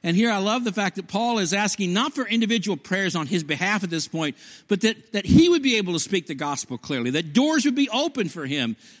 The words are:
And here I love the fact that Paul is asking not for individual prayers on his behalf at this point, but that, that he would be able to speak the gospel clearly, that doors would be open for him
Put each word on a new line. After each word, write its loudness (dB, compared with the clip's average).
And 2
here 4
I 0
love 0
the -2
fact -2
that -10
Paul 0
is -2
asking 0
not 0
for -2
individual 0
prayers -2
on -2
his -2
behalf -2
at -6
this -4
point, -4
but 0
that, -2
that -4
he 8
would 4
be 2
able -2
to 0
speak -2
the -8
gospel -6
clearly, -4
that -4
doors 4
would 2
be 0
open -2
for -8
him -4